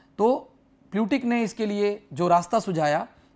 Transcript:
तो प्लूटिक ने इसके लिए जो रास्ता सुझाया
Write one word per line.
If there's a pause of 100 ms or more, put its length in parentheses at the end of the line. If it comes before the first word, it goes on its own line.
(200)
तो (580)
प्लूटिक
ने
इसके
लिए
जो
रास्ता
सुझाया (280)